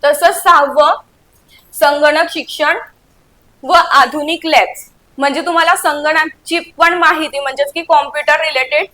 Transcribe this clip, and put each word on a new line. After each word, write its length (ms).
तसंच 380
सहावं, 540
संगणक 500
शिक्षण 480
व 100
आधुनिक 760
लॅब्स, 440
म्हणजे 220
तुम्हाला 360
संगणकाची 800
पण 360
माहिती, 460
म्हणजेच 320
की 100
कॉम्प्युटर 580
रिलेटेड 540